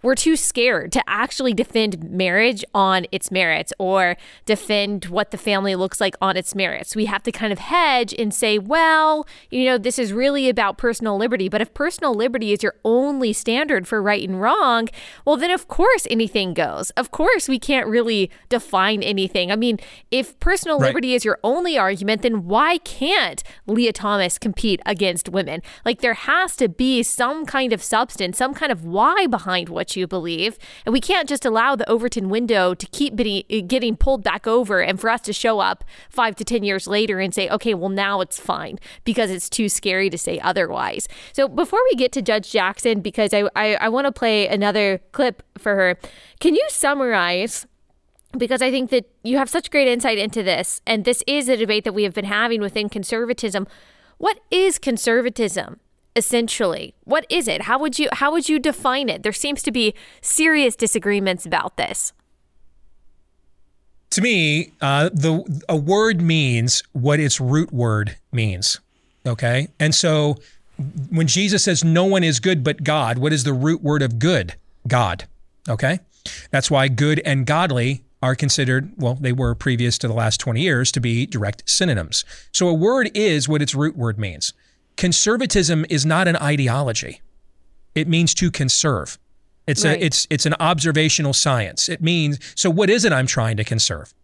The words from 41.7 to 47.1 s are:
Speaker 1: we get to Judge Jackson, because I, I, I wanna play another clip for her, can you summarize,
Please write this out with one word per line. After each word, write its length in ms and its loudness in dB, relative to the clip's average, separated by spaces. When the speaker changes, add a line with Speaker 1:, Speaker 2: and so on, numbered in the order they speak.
Speaker 1:
we 60 2
get 160 0
to 100 -4
Judge 300 -2
Jackson, 480 0
because 340 0
I, 220 2
I, 200 0
I 120 -2
wanna 240 0
play 380 0
another 500 0
clip 280 0
for 180 0
her, 220 2
can 140 4
you 120 2
summarize, 960 0